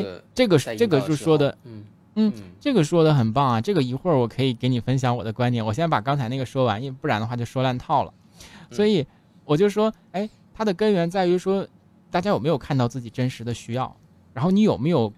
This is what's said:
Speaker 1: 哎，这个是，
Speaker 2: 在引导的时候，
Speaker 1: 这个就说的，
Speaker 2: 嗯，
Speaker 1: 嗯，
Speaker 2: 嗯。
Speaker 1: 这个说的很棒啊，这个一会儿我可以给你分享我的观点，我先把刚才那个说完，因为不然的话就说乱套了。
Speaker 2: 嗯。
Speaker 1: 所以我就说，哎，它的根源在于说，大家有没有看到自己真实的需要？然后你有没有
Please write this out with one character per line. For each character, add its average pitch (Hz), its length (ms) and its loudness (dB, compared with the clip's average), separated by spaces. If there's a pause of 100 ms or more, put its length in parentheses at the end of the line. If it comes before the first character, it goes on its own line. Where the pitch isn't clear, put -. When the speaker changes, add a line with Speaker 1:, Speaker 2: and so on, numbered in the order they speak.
(180)
Speaker 1:
哎， - 40 -20 (120)
这 254 140 2
个 170 100 6
是， 131 100 0
Speaker 2:
在 117 60 -6
引 107 60 -6
导 233 80 2
的 151 140 4
时 - 20 -2
候， 147 40 -8
Speaker 1:
这 - 0 -
个 - 0 -
就 156 80 0
说 156 220 2
的， 143 280 0
Speaker 2:
嗯， 110 180 -18 (320)
Speaker 1:
嗯， 214 220 2
Speaker 2:
嗯。 - 60 -16 (160)
Speaker 1:
这 285 140 0
个 185 100 6
说 160 200 4
的 156 100 6
很 113 200 2
棒 139 120 2
啊， 117 160 0
这 165 120 -2
个 156 100 2
一 123 100 -4
会 156 160 -4
儿 151 80 4
我 120 100 2
可 120 140 -6
以 131 120 0
给 127 160 -2
你 123 100 0
分 127 180 -2
享 123 180 0
我 107 80 -6
的 107 100 -6
观 123 180 0
点， 117 120 -2
我 107 100 -2
先 165 140 0
把 143 120 0
刚 139 180 -2
才 120 120 -4
那 135 80 -6
个 131 80 -6
说 135 180 -2
完， 110 180 0
因 139 80 -8
为 131 100 -12
不 - 60 -8
然 117 140 0
的 113 80 -4
话 123 80 -6
就 120 80 -4
说 127 180 -4
乱 127 160 0
套 131 260 -2
了。 - 100 -12 (560)
Speaker 2:
嗯。 120 60 -16
Speaker 1:
所 208 120 2
以 196 180 2 (380)
我 147 140 0
就 202 120 4
说， 214 240 0 (200)
哎， 202 140 -4 (280)
它 220 80 -4
的 208 100 2
根 214 200 2
源 175 180 0
在 185 160 0
于 180 100 4
说， 190 300 -2 (420)
大 180 120 -2
家 196 80 -2
有 160 100 2
没 120 80 -4
有 160 100 2
看 143 200 -4
到 123 100 2
自 127 140 -8
己 117 80 -14
真 127 200 -4
实 120 140 -10
的 117 100 -6
需 - 200 -10
要？ 127 200 -6 (400)
然 123 100 -4
后 180 60 2
你 196 120 4
有 160 160 4
没 131 120 -2
有 117 280 2